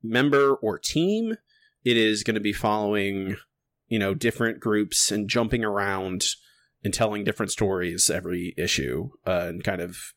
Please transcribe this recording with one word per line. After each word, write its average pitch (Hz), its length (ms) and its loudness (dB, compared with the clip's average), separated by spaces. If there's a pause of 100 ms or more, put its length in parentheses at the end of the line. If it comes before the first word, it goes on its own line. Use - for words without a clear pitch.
member 139 500 6
or 110 240 -2
team. 214 580 0 (480)
It 120 120 4
is 110 260 4
gonna 110 160 0
be 104 140 0
following, 101 800 0 (540)
you 113 100 0
know, 98 160 0
different 113 460 0
groups 107 500 0
and 104 180 -2
jumping 117 360 0
around 98 640 -2 (580)
and 98 100 -2
telling 104 300 0
different 104 260 -2
stories 90 580 0
every 87 480 -4
issue, 78 540 -2 (160)
uh, 87 220 0
and 87 160 -10
kind 95 160 -2
of 90 160 -8 (200)